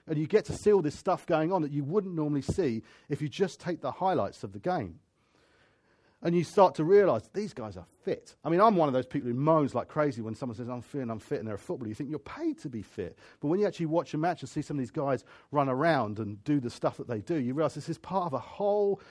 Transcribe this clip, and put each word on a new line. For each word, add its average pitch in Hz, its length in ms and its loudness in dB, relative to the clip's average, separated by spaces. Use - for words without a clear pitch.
and 156 100 -2
you 151 100 0
get 202 180 4
to - 80 -8
see 208 200 4
all 196 80 6
this 147 160 -2
stuff 175 280 -2
going 160 260 2
on 185 100 2
that 147 100 -2
you 143 120 -2
wouldn't 185 320 -2
normally 147 260 0
see 127 420 0
if 147 120 -4
you 147 80 -2
just 180 300 -2
take 170 220 -6
the 131 100 -4
highlights 139 520 0
of 101 100 -8
the 104 60 -12
game. 123 400 -4
And 170 120 2
you 175 80 4
start 185 320 6
to 160 80 0
realise 170 380 6
that - 140 -16
these 202 180 -6
guys 107 240 -10
are 87 80 -16
fit. - 420 -6
I - 60 -4
mean, 170 100 4
I'm 214 160 8
one 156 140 4
of 127 40 0
those 127 120 0
people 127 240 -4
who 120 60 0
moans 143 400 4
like 117 120 -2
crazy 147 360 0
when 110 100 -6
someone 120 220 -8
says, 117 120 -10
"I'm 123 140 -8
fit, 131 260 -8
I'm 113 120 -6
fit," 139 180 -6
and 110 100 -6
they're 110 80 -6
a 101 40 -8
footballer. 127 300 -8
You 107 40 -6
think 143 160 -8
you're 151 80 -6
paid - 440 -8
to 151 80 -10
be 117 120 -8
fit. - 380 -10
But 147 100 -4
when 180 100 0
you 208 80 2
actually 165 180 -4
watch 160 300 -2
a - 20 -2
match 165 240 -2
and 139 80 -10
see 151 140 -6
some 151 140 -6
of - 20 -2
these 123 100 -4
guys 139 340 -2
run 139 180 2
around 131 480 2
and 104 260 -6
do 147 160 2
the 120 120 -4
stuff - 260 -2
that 139 100 -10
they 113 140 -4
do, 165 140 -4
you 131 180 0
realise 151 220 0
this 147 120 -12
is 160 120 -6
part 180 260 -4
of 151 80 -6
a 127 60 -2
whole 202 600 0